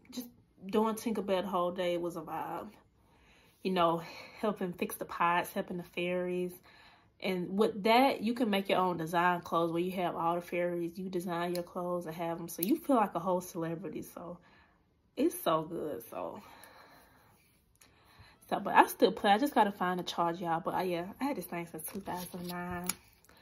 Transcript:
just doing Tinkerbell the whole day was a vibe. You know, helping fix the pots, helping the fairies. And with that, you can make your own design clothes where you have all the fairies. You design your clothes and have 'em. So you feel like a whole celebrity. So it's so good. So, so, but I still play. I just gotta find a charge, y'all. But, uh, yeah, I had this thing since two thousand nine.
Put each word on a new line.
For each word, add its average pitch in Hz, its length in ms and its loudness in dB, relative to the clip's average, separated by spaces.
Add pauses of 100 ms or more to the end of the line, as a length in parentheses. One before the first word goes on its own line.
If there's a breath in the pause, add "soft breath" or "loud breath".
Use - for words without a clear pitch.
(100)
just 247 160 -8 (400)
doing 214 300 2
Tinkerbell 196 460 -2
the 196 60 -6
whole 180 220 2
day 180 280 0
was 170 180 -4
a 160 60 -8
vibe. 160 480 -8 (920 soft breath)
You 190 80 0
know, 170 320 4 (380 loud breath)
helping 202 320 0
fix - 240 -6
the 185 80 -8
pots, 175 480 2
helping 190 240 -4
the 175 80 -8
fairies. 180 680 -2 (680 loud breath)
And 185 380 -2
with 202 280 2
that, 240 380 6
you 226 120 0
can 240 160 0
make 196 180 0
your 190 100 4
own 180 200 2
design 170 420 2
clothes 170 320 0
where 170 80 0
you 185 120 -2
have 180 220 0
all 165 200 2
the 175 80 -2
fairies. 175 560 -2
You 185 100 -6
design 175 460 -2
your 175 80 -2
clothes 175 420 -4
and 160 100 -8
have 165 240 -4
'em. 165 80 -8
So - 140 -10
you 285 160 4
feel 277 200 2
like 214 180 4
a 170 40 -2
whole 180 220 0
celebrity. 165 640 -6
So 175 340 -14 (800 soft breath)
it's 339 240 0
so 160 220 2
good. 156 480 -6
So, 87 320 -8 (2000 loud breath)
so, - 100 0
but - 140 0
I - 100 12
still - 280 4
play. 208 180 2
I 208 80 6
just 285 160 0
gotta 202 180 4
find 180 260 0
a 175 40 -2
charge, 170 400 -2
y'all. 170 180 0
But, 175 140 -4
uh, 170 80 0
yeah, 175 240 -2 (120)
I 254 60 -4
had 277 120 -2
this 185 100 -8
thing 170 260 -6
since - 180 -10
two 196 100 -8
thousand 175 480 -8
nine. 180 380 -6 (560 soft breath)